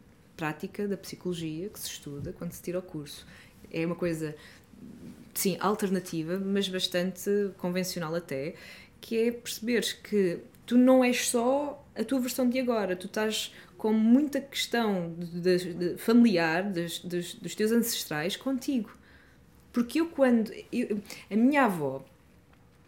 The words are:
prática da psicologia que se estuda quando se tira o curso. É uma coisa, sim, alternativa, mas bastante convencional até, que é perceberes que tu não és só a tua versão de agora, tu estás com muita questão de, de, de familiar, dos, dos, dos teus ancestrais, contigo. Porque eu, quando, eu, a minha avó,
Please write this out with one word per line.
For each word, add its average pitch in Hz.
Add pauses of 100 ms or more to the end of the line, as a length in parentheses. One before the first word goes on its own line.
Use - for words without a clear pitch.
(360)
prática 170
da 196
psicologia 165
que -
se -
estuda 143
quando 175
se -
tira 175
o -
curso. 156 (460)
É 165
uma 170
coisa, 160 (1000)
sim, -
alternativa, 185
mas 196
bastante 185 (280)
convencional 175
até, 160 (460)
que - (100)
é 240
perceberes 233
que 190 (260)
tu 240
não 254
és 247
só 269 (100)
a 226
tua 269
versão 254
de 240
agora, 220
tu 180
estás 214 (240)
com 220
muita 254
questão 202
de, 175 (180)
de, 175
de 170
familiar, 185
dos, 170
dos, 175
dos -
teus 214
ancestrais, 202
contigo. 262 (840)
Porque 240
eu, 330
quando, 247 (220)
eu, 220 (300)
a 196
minha 262
avó, 147 (840)